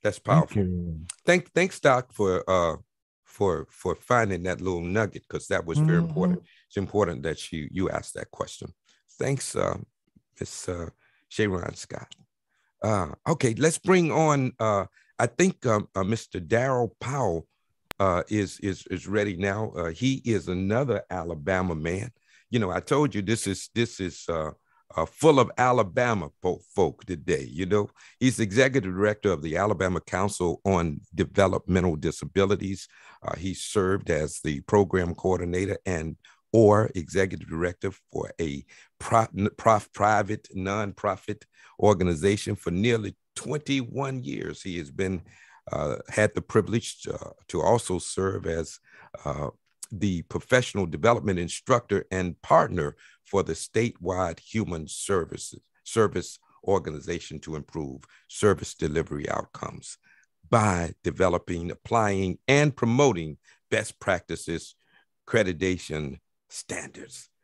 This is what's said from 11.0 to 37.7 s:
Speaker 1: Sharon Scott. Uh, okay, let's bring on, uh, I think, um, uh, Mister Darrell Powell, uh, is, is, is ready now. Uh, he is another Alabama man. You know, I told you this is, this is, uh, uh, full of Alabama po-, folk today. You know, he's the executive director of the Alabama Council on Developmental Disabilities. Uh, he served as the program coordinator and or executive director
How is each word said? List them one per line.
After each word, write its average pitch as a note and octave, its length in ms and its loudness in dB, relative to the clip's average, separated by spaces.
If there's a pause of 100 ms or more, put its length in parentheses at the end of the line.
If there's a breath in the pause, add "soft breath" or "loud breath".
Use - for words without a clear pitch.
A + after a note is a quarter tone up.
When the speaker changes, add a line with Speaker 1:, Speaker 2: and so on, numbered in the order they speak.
Speaker 1:
Sharon F#2+ 460 -2
Scott. - 400 -14 (680)
Uh, G2 300 0 (160)
okay, C3+ 260 2
let's D3+ 240 2
bring F3 340 4
on, C#3+ 480 4
uh, G#2 260 2 (320 soft breath)
I A#2+ 80 4
think, F#3 400 0
um, G#2+ 280 2
uh, F#2+ 100 0
Mister G#2+ 360 -4
Darrell A#2+ 600 0
Powell, A#2 460 -2 (540)
uh, F2+ 280 2
is, G#2 320 -2
is, F#2+ 300 -6
is F2 180 -6
ready G2+ 280 0
now. G2 360 -2
Uh, E2+ 180 -4
he C3 340 -2
is G2+ 240 0
another G2+ 640 0
Alabama F2 640 -2
man. F2 360 -4 (400 soft breath)
You A#2 100 0
know, F#2+ 100 0
I F2 100 -2
told C#3+ 340 0
you G2+ 80 -2
this G#2+ 260 -2
is, - 260 -6
this A2+ 260 -2
is, F2 280 -8
uh, D#2 240 -4 (440)
uh, D#2+ 80 0
full D3 360 4
of A#2 180 4
Alabama A#2 720 2 (100)
po-, F2+ 200 -2 (140)
folk F#2 300 0
today. D2 460 -2
You E2 160 -4
know, G#2 240 0 (300 loud breath)
he's B2+ 180 2
the A2+ 60 0
executive A#2 500 2
director G#2 380 2
of D2+ 100 -2
the D#2+ 140 -4
Alabama F#2 440 0
Council F#2 640 -2
on E2+ 360 2 (140)
Developmental F2+ 840 2
Disabilities. F#2+ 920 -2 (340 loud breath)
Uh, - 140 -6
he F#2 160 -6
served G2 580 -2
as D2+ 320 -2
the D2 200 -2
program F2+ 520 2
coordinator F#2 680 0
and D#2+ 320 -4 (360 soft breath)
or A2 420 8
executive F2+ 560 -2
director F2 400 -4 (220)